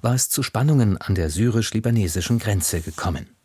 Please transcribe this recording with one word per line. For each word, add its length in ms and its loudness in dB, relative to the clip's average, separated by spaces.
war 120 2
es 140 0
zu 160 -2
Spannungen 540 2
an 180 -2
der 140 0
syrisch-libanesischen 1080 0
Grenze 420 -2
gekommen. 460 -6